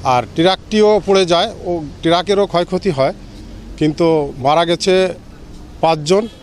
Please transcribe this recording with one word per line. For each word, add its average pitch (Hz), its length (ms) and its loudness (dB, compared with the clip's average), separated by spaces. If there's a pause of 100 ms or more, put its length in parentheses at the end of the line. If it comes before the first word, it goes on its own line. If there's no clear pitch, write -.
আর 127 180 2 (120)
ট্রাকটিও 208 720 2
পড়ে 190 180 4
যায়, 175 300 0 (100)
ও 175 200 -4 (180)
ট্রাকেরও 180 440 2
ক্ষয়ক্ষতি 175 440 -2
হয়, 139 220 0 (640)
কিন্তু 160 580 2
মারা 143 280 2
গেছে 185 500 0 (680)
পাঁচজন। 165 480 2 (140)